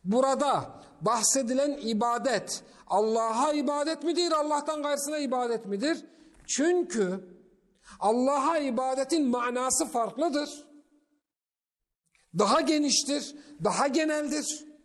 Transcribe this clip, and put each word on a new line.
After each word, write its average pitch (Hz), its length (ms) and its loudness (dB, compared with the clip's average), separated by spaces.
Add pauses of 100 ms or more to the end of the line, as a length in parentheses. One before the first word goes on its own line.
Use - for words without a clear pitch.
Burada 247 760 0 (180)
bahsedilen 254 800 0
ibadet 233 800 -2 (280)
Allah'a 226 640 2
ibadet 294 520 0
midir, 339 280 0
Allah'tan 302 500 0
gayrısına 285 360 -2
ibadet 240 480 -2
midir? 208 380 -2 (420)
Çünkü 233 760 0 (800)
Allah'a 269 580 2
ibadetin 269 680 0
manası 247 580 0
farklıdır. 285 800 -2 (1700)
Daha 208 220 4
geniştir, 285 760 0 (280)
daha 196 220 2
geneldir. 302 800 -2 (200)